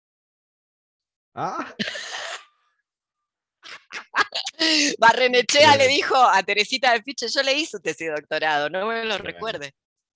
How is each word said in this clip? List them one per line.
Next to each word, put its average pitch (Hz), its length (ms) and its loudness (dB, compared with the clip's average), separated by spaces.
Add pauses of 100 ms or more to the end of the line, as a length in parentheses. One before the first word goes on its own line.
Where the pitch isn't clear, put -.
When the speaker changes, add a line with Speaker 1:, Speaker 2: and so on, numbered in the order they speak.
(1300)
Speaker 1:
Ah. 196 460 -10
Speaker 2:
<laughs> - 60 -8 (3000)
Barrenechea 247 800 6
le 277 80 4
Speaker 1:
Bien. 254 40 6
Speaker 2:
dijo 285 280 0
a 196 260 6
Teresita 208 500 0
de 226 100 0
Fiche: 240 260 -10
"Yo 269 140 -2
leí 277 240 -2
su 208 140 -12
tesis 165 280 -6
de 151 60 -4
doctorado, 151 560 -2
no 190 160 -6
me 226 180 -6
lo 220 120 -4
Speaker 1:
Tremendo. - 20 -6
Speaker 2:
recuerde". 175 560 -12 (420)